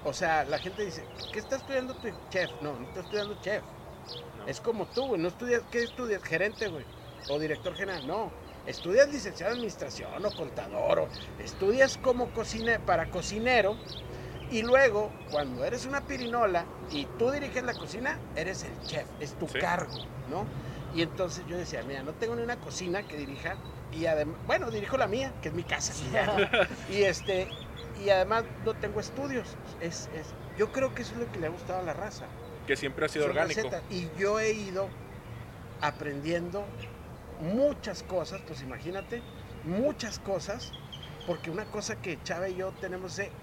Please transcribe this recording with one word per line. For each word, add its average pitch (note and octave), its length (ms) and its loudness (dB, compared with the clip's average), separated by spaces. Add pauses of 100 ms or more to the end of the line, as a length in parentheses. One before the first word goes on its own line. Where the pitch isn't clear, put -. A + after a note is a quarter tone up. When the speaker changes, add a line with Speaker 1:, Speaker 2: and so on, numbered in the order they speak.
Speaker 1:
o D3 100 0
sea, D#3+ 320 4
la C#3+ 140 2
gente G3 260 -2
dice, D#3+ 200 -6 (280)
"¿Qué G#3+ 60 -2
está G#3+ 160 -2
estudiando C4 400 -2
tu A#3 140 -4 (200)
chef?". F3+ 220 2 (100)
No, D3 180 -2
no B2+ 80 -8
está - 140 -8
estudiando G#3 400 -2
chef. G3 220 0 (760)
Speaker 2:
No. G#2 100 -10
Speaker 1:
Es C#3 140 -4
como A3+ 260 0
tú, C4 200 0
güey, G3 140 2
no F3 80 2
estudias, A#3+ 320 0 (100)
¿qué A#3 120 2
estudias? A#3 400 -2
Gerente, G3+ 440 0
güey, D#3 180 -6 (440)
o C#3+ 100 2
director D#3 360 0
general, F3+ 300 -2
no. F#3 400 -2 (200)
Estudias G3 440 6
licenciado G3+ 420 -2
en A#3+ 80 0
administración - 680 -4
o G#3 60 2
contador, - 680 2
o D#2 60 2 (320)
estudias C4 600 4
como B3 340 4
cocine-, A3+ 460 2
para E3 320 4
cocinero, G#3+ 680 4 (720)
y A3 140 2
luego, A#3+ 480 8 (180)
cuando C3+ 340 2
eres A#3 220 0
una C#4 160 0
pirinola A#3 640 4 (240)
y C#3+ 160 0 (140)
tú A#3 100 6
diriges C4+ 340 0
la B3 120 0
cocina, C4 420 -2 (180)
eres E3+ 280 -2
el - 240 -8
chef, D#3 180 -2 (140)
es D3 180 -6
tu E3+ 100 -2
Speaker 2:
Sí. - 120 0
Speaker 1:
cargo, F3 340 2 (380)
¿no? G3 160 0 (480)
Y E3 80 4
entonces F3 440 -2
yo E3+ 100 -4
decía, D3+ 260 -4
"Mira, C3+ 180 -4
no D3 120 -6
tengo A3+ 220 -2
ni A#3 60 -2
una A#3 160 0
cocina F3+ 500 -2
que D3+ 100 -8
dirija, C#3+ 380 -4 (360)
y D#3+ 140 -2
adem-, D#3 300 4 (120)
bueno, C#4 240 4
dirijo G#3+ 260 0
la B3+ 80 6
mía, B3 260 0 (120)
que D#3+ 60 -2
es D3+ 40 -4
mi E3+ 100 -2
casa". - 300 0
Speaker 3:
<laughs> G3 960 4
Speaker 1:
Y G3+ 140 6
este, F#3+ 440 4 (560)
y G3 60 2
además G3 360 6 (200)
no A3 80 2
tengo G#3 260 -2
estudios. C4 480 -2 (320)
Es, - 360 -4
es, D#3 100 -6 (320)
yo G#3+ 140 4
creo C4 240 0
que B3 80 -4
eso A3 100 -6
es A#3 60 -6
lo A#3 120 -2
que G#3 80 -6
le E3 60 0
ha D#3 60 0
gustado F3+ 300 -4
a - 20 -2
la D#3+ 100 -2
raza. F3 320 -6 (400)
Speaker 2:
Que C3+ 100 4
siempre C#3+ 300 0
ha D3 40 2
sido D3+ 160 2
Speaker 1:
Son C3+ 120 2
Speaker 2:
orgánico. E3 240 2
Speaker 1:
recetas. F3 300 -2
Y F3 260 -2
yo G3+ 220 4
he A3 140 2
ido G3 360 -2 (920)
aprendiendo D#3+ 840 0 (760)
muchas A3 640 2
cosas, F#3 440 -2
pues C#3 140 -8
imagínate, F3+ 600 -6 (440)
muchas G#3+ 540 0
cosas, G3+ 520 -4 (560)
porque E3 240 -2
una G3+ 140 -2
cosa G#3 320 -4
que F3 260 -4
Chava F#3 240 -2
y F#3 80 -2
yo F#3 240 -2
tenemos F#3 380 -4
de G3 120 -2 (140)